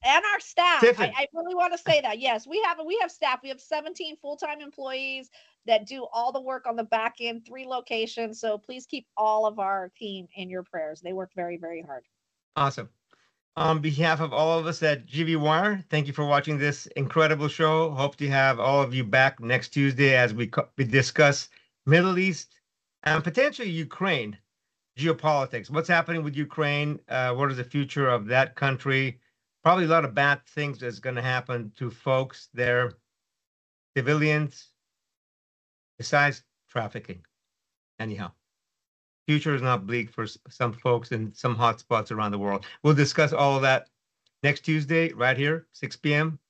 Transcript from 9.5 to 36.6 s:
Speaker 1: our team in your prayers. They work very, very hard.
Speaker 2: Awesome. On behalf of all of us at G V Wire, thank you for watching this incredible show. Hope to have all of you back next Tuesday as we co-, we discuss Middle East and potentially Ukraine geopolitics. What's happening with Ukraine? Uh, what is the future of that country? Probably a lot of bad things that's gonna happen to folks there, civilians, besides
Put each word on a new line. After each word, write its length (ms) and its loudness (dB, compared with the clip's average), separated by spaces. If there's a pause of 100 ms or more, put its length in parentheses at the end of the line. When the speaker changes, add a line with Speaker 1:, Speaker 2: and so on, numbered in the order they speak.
Speaker 1:
our 380 -4
team 380 -10
in 140 -12
your 140 -8
prayers. 380 -10
They 120 -10
work 220 -8
very, 220 -6
very 240 -10
hard. 240 -14 (500)
Speaker 2:
Awesome. 340 -2 (680)
On 220 2
behalf 420 2
of 120 -4
all 260 2
of 80 -4
us 160 -6
at 240 0
G 160 -4
V 120 0
Wire, 540 2
thank 180 0
you 60 -8
for 120 -2
watching 340 2
this 260 -2 (100)
incredible 540 2
show. 400 2
Hope 280 -2
to 120 -4
have 300 4
all 220 4
of 120 -2
you 100 -2
back 380 4
next 280 -2
Tuesday 460 4
as 180 6
we 140 -2
co-, 300 -4
we 80 0
discuss 640 4 (380)
Middle 320 6
East 340 -2 (500)
and 200 0
potentially 460 0
Ukraine 680 -4 (600)
geopolitics. 760 0
What's 180 -2
happening 340 2
with 120 -6
Ukraine? 640 -2 (100)
Uh, 240 0
what 180 0
is 60 -6
the 60 -6
future 440 -2
of 200 0
that 280 2
country? 640 -2 (440)
Probably 220 6
a 40 0
lot 160 4
of 100 -6
bad 300 2
things 340 -6
that's 200 -10
gonna 220 -6
happen 540 -4
to 160 -8
folks 640 -4
there, 400 0 (1040)
civilians, 720 0 (1300)
besides 460 2 (260)